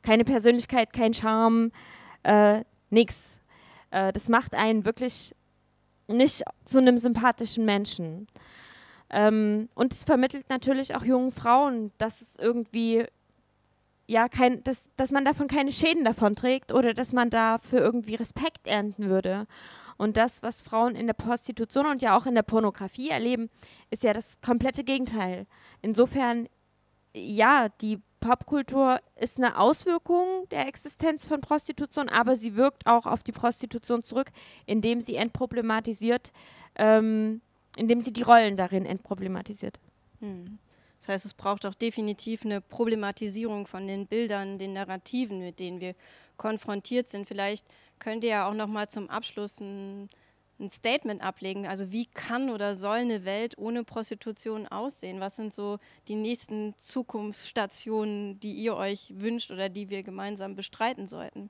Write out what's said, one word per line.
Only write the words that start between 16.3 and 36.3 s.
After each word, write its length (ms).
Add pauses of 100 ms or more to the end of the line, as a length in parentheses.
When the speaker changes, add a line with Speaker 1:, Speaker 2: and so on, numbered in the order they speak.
Speaker 1:
trägt 360
oder 220
dass 180
man 180
dafür 500
irgendwie 360
Respekt 520
ernten 420
würde. 380 (500)
Und 180
das, 280
was 180
Frauen 340
in 120
der 60
Prostitution 720
und 160
ja 140
auch 100
in 100
der 80
Pornografie 680
erleben, 400 (400)
ist 140
ja 100
das 280
komplette 420
Gegenteil. 640 (360)
Insofern, 680 (680)
ja, 540 (140)
die 180 (200)
Popkultur 800 (140)
ist 220
eine 200
Auswirkung 920
der 160
Existenz 580
von 160
Prostitution, 680
aber 260
sie 200
wirkt 300
auch 200
auf 180
die 80
Prostitution 720
zurück, 280 (340)
indem 360
sie 140
entproblematisiert, 1160 (440)